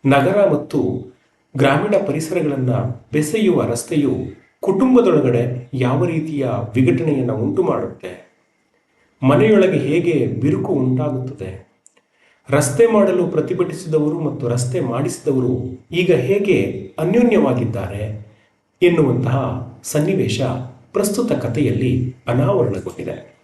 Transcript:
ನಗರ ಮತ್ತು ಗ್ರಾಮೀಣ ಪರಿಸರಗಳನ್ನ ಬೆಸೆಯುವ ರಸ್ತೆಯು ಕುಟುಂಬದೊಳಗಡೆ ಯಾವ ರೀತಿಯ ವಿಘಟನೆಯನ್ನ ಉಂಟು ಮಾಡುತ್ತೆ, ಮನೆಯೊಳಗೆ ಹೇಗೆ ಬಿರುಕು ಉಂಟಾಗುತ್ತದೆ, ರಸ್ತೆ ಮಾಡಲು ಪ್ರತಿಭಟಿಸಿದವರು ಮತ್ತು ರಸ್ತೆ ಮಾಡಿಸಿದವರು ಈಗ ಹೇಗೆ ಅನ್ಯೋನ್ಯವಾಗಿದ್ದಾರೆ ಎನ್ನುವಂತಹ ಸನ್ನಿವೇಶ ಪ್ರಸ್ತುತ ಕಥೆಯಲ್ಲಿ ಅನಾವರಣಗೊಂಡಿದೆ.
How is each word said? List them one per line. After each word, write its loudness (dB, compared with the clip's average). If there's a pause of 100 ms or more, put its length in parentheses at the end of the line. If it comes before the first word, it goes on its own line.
ನಗರ 4
ಮತ್ತು -2 (520)
ಗ್ರಾಮೀಣ 2 (140)
ಪರಿಸರಗಳನ್ನ -2 (420)
ಬೆಸೆಯುವ 2
ರಸ್ತೆಯು -2 (480)
ಕುಟುಂಬದೊಳಗಡೆ 2
ಯಾವ 0
ರೀತಿಯ -4 (280)
ವಿಘಟನೆಯನ್ನ 2
ಉಂಟು -2
ಮಾಡುತ್ತೆ, -6 (960)
ಮನೆಯೊಳಗೆ 4
ಹೇಗೆ 0
ಬಿರುಕು -2
ಉಂಟಾಗುತ್ತದೆ, -4 (840)
ರಸ್ತೆ 4
ಮಾಡಲು 2
ಪ್ರತಿಭಟಿಸಿದವರು -2
ಮತ್ತು -4
ರಸ್ತೆ -2
ಮಾಡಿಸಿದವರು -2 (100)
ಈಗ 2
ಹೇಗೆ 0 (100)
ಅನ್ಯೋನ್ಯವಾಗಿದ್ದಾರೆ 0 (560)
ಎನ್ನುವಂತಹ 0 (160)
ಸನ್ನಿವೇಶ -2 (520)
ಪ್ರಸ್ತುತ 0
ಕಥೆಯಲ್ಲಿ 0 (120)
ಅನಾವರಣಗೊಂಡಿದೆ. -2